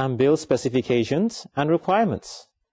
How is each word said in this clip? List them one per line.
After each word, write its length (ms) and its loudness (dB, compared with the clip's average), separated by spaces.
and 80 -2
build 260 2
specifications 1080 0
and 100 0
requirements۔ 760 -2